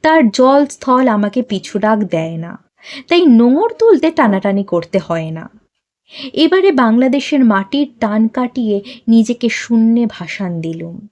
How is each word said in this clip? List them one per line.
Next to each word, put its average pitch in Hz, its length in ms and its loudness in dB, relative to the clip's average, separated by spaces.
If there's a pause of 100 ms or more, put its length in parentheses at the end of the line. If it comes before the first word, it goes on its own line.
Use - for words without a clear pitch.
তার 320 200 2 (100)
জল 262 360 4
স্থল 262 420 -2
আমাকে 208 340 -2
পিছুডাক 214 640 -2
দেয় 165 320 -6
না, 165 160 -12 (520)
তাই 349 220 2
নোঙর 262 460 4
তুলতে 403 380 2
টানাটানি 202 540 0
করতে 175 340 -4
হয় 160 320 -6
না। 160 140 -12 (880)
এবারে 370 400 2
বাংলাদেশের 262 720 0
মাটির 214 440 0 (100)
টান 220 300 -2
কাটিয়ে 240 480 -4 (320)
নিজেকে 226 400 2
শূন্যে 233 580 0
ভাসান 180 540 -8
দিলুম। 165 360 -10 (160)